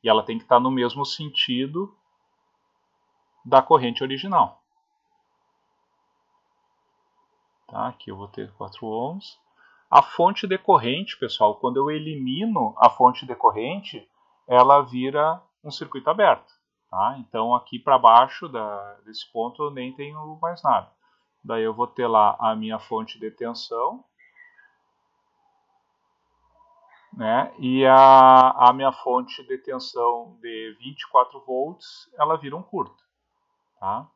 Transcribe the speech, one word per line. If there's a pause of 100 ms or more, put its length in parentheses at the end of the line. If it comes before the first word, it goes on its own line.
E
ela
tem
que
tá
no
mesmo
sentido (1500)
da
corrente
original. (3000)
Tá?
Aqui
eu
vou
ter
quatro
ohms. (500)
A
fonte
de
corrente,
pessoal,
quando
eu
elimino
a
fonte
de
corrente, (380)
ela
vira (220)
um
circuito
aberto, (380)
tá?
Então
aqui
pra
baixo
da, (100)
desse
ponto
eu
nem
tenho
mais
nada. (500)
Daí
eu
vou
ter
lá
a
minha
fonte
de
tensão, (3000)
né?
E
a,
a
minha
fonte
de
tensão
de
vinte
e
quatro
volts,
ela
vira
um
curto, (760)
tá?